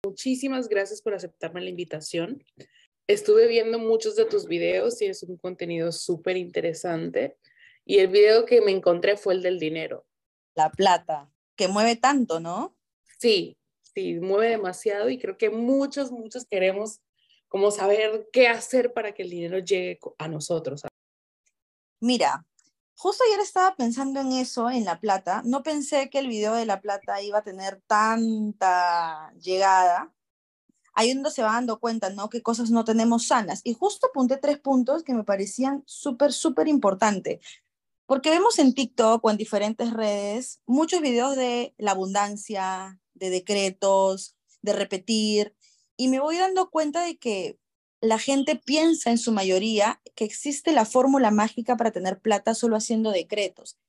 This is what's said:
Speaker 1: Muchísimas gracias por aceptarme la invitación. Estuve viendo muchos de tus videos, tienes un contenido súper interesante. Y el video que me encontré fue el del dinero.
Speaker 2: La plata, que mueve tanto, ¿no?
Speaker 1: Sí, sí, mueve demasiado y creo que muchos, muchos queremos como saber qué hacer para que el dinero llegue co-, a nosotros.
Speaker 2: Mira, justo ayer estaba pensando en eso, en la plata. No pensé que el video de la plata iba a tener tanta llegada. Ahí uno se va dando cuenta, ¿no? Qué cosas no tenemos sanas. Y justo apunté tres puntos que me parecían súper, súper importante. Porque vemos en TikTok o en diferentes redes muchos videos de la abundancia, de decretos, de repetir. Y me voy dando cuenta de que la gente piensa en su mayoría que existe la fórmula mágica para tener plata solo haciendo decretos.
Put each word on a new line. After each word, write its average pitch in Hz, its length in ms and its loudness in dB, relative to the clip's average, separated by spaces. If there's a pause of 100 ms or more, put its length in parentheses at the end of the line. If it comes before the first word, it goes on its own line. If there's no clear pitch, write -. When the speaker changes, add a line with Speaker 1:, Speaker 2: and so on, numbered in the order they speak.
Speaker 1:
Muchísimas 254 600 -4
gracias 202 340 -2
por 214 120 -4
aceptarme 180 480 -10
la 185 80 -8
invitación. 170 720 -8 (640)
Estuve 214 400 6
viendo 226 300 0
muchos 220 380 -2
de 220 100 4
tus 208 220 -2
videos, 180 500 -2
tienes 190 240 -4
un 175 160 -14
contenido 170 540 -6
súper 180 460 -4
interesante. 170 1000 -4 (480)
Y 196 140 4
el 190 80 6
video 214 380 6
que 233 160 8
me 202 100 8
encontré 185 440 4
fue 190 200 0
el 185 80 -4
del 185 160 0
dinero. 160 480 -6 (480)
Speaker 2:
La 156 160 2
plata, 165 580 0 (260)
que 185 120 0
mueve 220 300 2
tanto, 254 420 2
¿no? 185 360 -8 (440)
Speaker 1:
Sí, 208 380 0 (360)
sí, 175 220 -6
mueve 196 360 0
demasiado 208 580 -4
y 254 100 -6
creo 190 180 -8
que 214 140 0
muchos, 269 600 -2
muchos 240 340 -14
queremos 196 560 -2 (460)
como 196 220 2
saber 214 640 0
qué 247 140 8
hacer 240 460 0
para 208 200 -6
que 196 100 -10
el 180 60 -10
dinero 175 300 -6
llegue 180 400 -4
co-, - 180 -16
a 156 100 -10
nosotros. 156 540 -6 (1160)
Speaker 2:
Mira, 165 480 0 (520)
justo 415 280 0
ayer 415 120 2
estaba 381 360 0
pensando 269 440 -4
en 262 140 -2
eso, 254 380 -2
en 240 120 -2
la 170 160 -4
plata. 190 460 -2
No 262 160 0
pensé 285 480 -2
que 277 80 -4
el 269 100 -2
video 214 280 -2
de 233 100 -2
la 196 160 -4
plata 202 400 -6
iba 208 160 -4
a 208 60 0
tener 196 420 -10
tanta 190 1500 0
llegada. 185 720 2 (840)
Ahí 226 180 2
uno 269 180 -2
se 254 140 -4
va 214 100 2
dando 233 260 -2
cuenta, 226 300 -4
¿no? 202 180 -8
Qué 226 140 -8
cosas 233 300 -2
no 226 120 4
tenemos 226 440 2
sanas. 214 360 0
Y 240 120 -4
justo 415 320 0
apunté 262 300 0
tres 285 200 0
puntos 269 460 0
que 262 100 -4
me 220 100 -2
parecían 208 600 -2
súper, 277 480 -2
súper 311 340 0
importante. 202 720 0 (680)
Porque 277 240 2
vemos 392 260 4
en 277 160 6
TikTok 226 500 2
o 220 60 2
en 208 80 0
diferentes 220 560 -4
redes 208 720 -6
muchos 320 360 0
videos 262 340 0
de 247 420 -2
la 208 140 -2
abundancia, 190 1080 -4 (140)
de 185 160 -8
decretos, 190 1080 0 (260)
de 208 100 0
repetir. 208 840 -2 (420)
Y 254 100 0
me 262 120 2
voy 311 180 -2
dando 370 340 0
cuenta 311 320 -2
de 339 160 -6
que 190 400 -6 (420)
la 220 180 2
gente 277 360 0
piensa 311 540 2
en 233 80 2
su 226 140 -2
mayoría 202 720 0 (140)
que - 80 -4
existe 285 480 -4
la 233 140 4
fórmula 254 460 4
mágica 226 460 0
para 226 140 0
tener 185 280 -6
plata 220 340 0
solo 226 220 0
haciendo 220 360 0
decretos. 185 680 -4 (120)